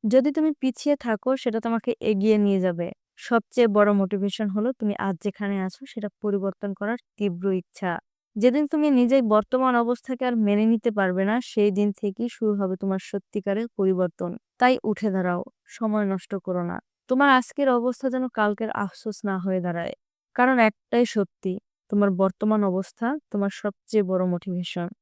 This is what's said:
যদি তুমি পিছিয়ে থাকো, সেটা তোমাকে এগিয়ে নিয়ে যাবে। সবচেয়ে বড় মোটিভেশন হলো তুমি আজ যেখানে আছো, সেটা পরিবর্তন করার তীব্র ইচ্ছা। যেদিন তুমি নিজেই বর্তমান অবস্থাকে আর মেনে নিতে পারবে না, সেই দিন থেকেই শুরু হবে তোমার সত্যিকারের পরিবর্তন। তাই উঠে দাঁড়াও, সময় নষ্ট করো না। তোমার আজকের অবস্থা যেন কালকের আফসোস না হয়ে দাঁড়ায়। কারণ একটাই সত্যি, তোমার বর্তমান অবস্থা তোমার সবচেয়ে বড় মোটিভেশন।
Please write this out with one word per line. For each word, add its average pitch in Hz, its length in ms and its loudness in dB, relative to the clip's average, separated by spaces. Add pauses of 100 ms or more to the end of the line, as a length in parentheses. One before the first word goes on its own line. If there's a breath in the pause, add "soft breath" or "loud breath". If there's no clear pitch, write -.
যদি 247 280 4
তুমি 311 220 0
পিছিয়ে 285 420 -2
থাকো, 233 420 -4
সেটা 226 220 -4
তোমাকে 226 320 -2 (100)
এগিয়ে 214 360 2
নিয়ে 202 220 2
যাবে। 175 280 -2 (320)
সবচেয়ে 233 480 0
বড় 208 260 4
মোটিভেশন 202 560 0
হলো 208 240 -2
তুমি 208 260 -2
আজ 196 220 -2
যেখানে 202 400 -4
আছো, 185 240 -8
সেটা 208 240 -10 (100)
পরিবর্তন 196 540 -4
করার 220 260 -6 (140)
তীব্র 185 380 -4
ইচ্ছা। 185 400 -4 (440)
যেদিন 247 320 4
তুমি 302 240 0
নিজেই 247 320 4
বর্তমান 240 520 2
অবস্থাকে 240 500 -2
আর 247 120 0
মেনে 208 280 2
নিতে 226 260 2
পারবে 190 340 0
না, 208 160 0
সেই 208 300 0
দিন 208 200 0
থেকেই 208 380 -6
শুরু 214 260 -2
হবে 190 220 -2
তোমার 190 260 -4
সত্যিকারের 202 720 -6
পরিবর্তন। 180 560 0 (260)
তাই 247 260 4
উঠে 214 280 -2
দাঁড়াও, 180 300 -2 (280)
সময় 214 360 -2
নষ্ট 190 300 -4
করো 180 280 -4
না। 175 140 -6 (300)
তোমার 269 220 4
আজকের 269 400 2
অবস্থা 247 400 0
যেন 254 240 -2
কালকের 208 380 0
আফসোস - 540 -6
না 196 140 -2
হয়ে 185 220 -2
দাঁড়ায়। 170 340 -6 (400)
কারণ 254 240 4
একটাই 233 460 2
সত্যি, 190 480 -4 (380)
তোমার 202 200 4
বর্তমান 190 520 2
অবস্থা 190 440 -2 (220)
তোমার 202 220 -2
সবচেয়ে - 520 -2
বড় 185 220 0
মোটিভেশন। 175 600 -4 (140)